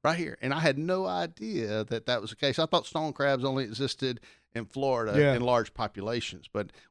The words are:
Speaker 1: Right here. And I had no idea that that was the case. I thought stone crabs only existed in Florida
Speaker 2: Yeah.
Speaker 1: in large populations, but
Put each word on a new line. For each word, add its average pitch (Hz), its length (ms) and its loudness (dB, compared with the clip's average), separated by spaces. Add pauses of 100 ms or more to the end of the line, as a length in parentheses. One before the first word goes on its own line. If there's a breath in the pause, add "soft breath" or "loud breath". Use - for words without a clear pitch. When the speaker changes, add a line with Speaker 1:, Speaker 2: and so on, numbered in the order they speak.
Speaker 1:
Right 165 140 4
here. - 240 -6
And 131 100 -2
I 147 80 -2
had 143 180 4
no 185 280 0
idea 170 800 -2
that 113 220 -4
that 123 140 0
was 110 100 -8
the 113 60 -14
case. 139 220 0
I 160 80 2
thought - 200 2
stone 156 260 -4
crabs 139 320 2
only 135 200 0
existed 120 560 -4 (340 soft breath)
in 113 120 -6
Florida 127 520 0
Speaker 2:
Yeah. 143 160 6
Speaker 1:
in 120 80 0
large 120 300 2
populations, 107 800 -6
but 104 200 -4 (180 soft breath)